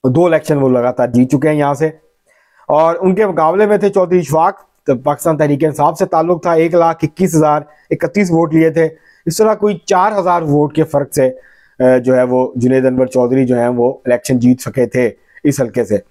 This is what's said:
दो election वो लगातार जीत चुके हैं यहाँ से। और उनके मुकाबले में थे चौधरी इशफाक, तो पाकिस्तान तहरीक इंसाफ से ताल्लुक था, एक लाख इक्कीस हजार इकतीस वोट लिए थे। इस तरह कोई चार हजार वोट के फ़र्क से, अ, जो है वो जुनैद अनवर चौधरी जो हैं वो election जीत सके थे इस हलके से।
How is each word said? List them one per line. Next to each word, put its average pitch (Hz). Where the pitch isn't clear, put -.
दो 151
election 156
वो 135
लगातार 123
जीत 127
चुके 147
हैं 151
यहाँ 143
से। 156
और 160
उनके 190
मुकाबले 185
में 202
थे 202
चौधरी 180
इशफाक, 160
तो 135
पाकिस्तान 143
तहरीक 147
इंसाफ 156
से 190
ताल्लुक 170
था, 170
एक 165
लाख 165
इक्कीस 160
हजार 151
इकतीस 175
वोट 165
लिए 160
थे। 160
इस 165
तरह 214
कोई 208
चार 196
हजार 175
वोट 147
के 156
फ़र्क 143
से, 131
अ, 180
जो 127
है 127
वो 127
जुनैद 131
अनवर 127
चौधरी 127
जो 123
हैं 120
वो 123
election 123
जीत 123
सके 120
थे 120
इस 139
हलके 117
से। 101